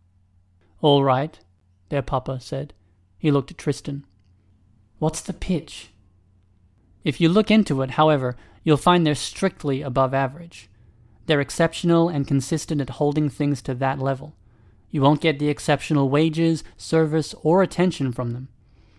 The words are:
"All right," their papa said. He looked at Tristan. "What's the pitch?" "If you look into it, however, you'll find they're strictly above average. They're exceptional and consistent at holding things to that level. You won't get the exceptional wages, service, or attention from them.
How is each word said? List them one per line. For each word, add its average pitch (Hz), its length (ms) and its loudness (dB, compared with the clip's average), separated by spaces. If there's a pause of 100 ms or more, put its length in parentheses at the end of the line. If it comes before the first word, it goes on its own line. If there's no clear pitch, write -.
(800)
"All 143 220 6
right," 151 360 0 (500)
their 139 120 -2
papa 131 380 -6
said. 139 340 -10 (440)
He 156 140 0
looked 139 200 0
at - 60 -20
Tristan. 143 480 -6 (920)
"What's 156 240 -2
the 185 120 -10
pitch?" - 580 -6 (1120)
"If 170 180 -2
you 160 80 4
look 208 220 2
into 190 300 2
it, 131 100 -4
however, 139 460 2 (260)
you'll 151 140 4
find 175 280 4
they're 151 100 2
strictly 147 640 -4
above 135 320 -2
average. 139 560 -6 (560)
They're 147 160 2
exceptional 165 680 2
and 143 180 -4
consistent 143 540 -2
at 131 100 -6
holding 147 380 0
things 143 340 -2
to 131 120 -6
that 135 240 -4
level. 135 360 -6 (540)
You 147 120 -2
won't 143 200 4
get 156 160 2
the 147 120 0
exceptional 143 600 0
wages, 160 540 0 (120)
service, 160 680 -2
or 170 180 4
attention 175 500 0
from 120 200 -6
them. 123 180 -10 (500)